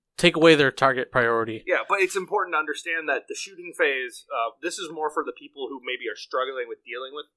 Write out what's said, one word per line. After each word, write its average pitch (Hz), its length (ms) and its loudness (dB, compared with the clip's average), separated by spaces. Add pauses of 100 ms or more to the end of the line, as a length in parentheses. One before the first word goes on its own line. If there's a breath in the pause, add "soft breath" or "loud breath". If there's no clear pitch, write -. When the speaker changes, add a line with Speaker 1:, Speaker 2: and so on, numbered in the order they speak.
(180)
Speaker 1:
take 165 180 6
away 160 200 8
their 139 160 6
target 131 380 2
priority. 117 560 2
Speaker 2:
Yeah, 165 220 0
but 196 140 4
it's 185 140 0
important 180 380 -2
to 156 40 2
understand 156 500 -4
that 135 200 -2
the 139 100 -10
shooting 175 340 -14
phase, 135 560 -2
uh, 117 320 -4
this 170 160 -6
is 170 140 -10
more 151 180 -4
for 151 160 -4
the 120 80 -8
people 139 380 -14
who 135 100 -12
maybe 123 300 -8
are 104 80 -10
struggling 131 500 -6
with 110 160 -14
dealing 127 300 -12
with 147 220 -16